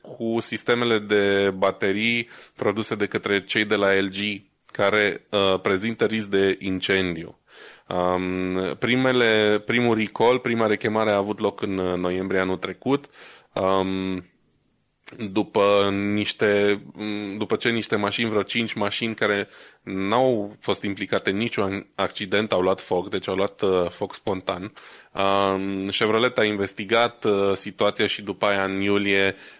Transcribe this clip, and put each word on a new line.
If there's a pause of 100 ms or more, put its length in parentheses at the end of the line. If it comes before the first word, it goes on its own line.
cu
sistemele
de
baterii (260)
produse
de
către
cei
de
la
L
G, (300)
care,
uh,
prezintă
risc
de
incendiu. (480)
Um,
primele,
primul
recall,
prima
rechemare
a
avut
loc
în,
uh,
noiembrie
anul
trecut. (480)
Um, (1000)
după
niște, (560)
după
ce
niște
mașini,
vreo
cinci
mașini
care (340)
n-au
fost
implicate
în
niciun
accident
au
luat
foc,
deci
au
luat,
uh,
foc
spontan. (380)
Um,
Chevrolet
a
investigat,
uh,
situația
și
după
aia,
în
iulie, (240)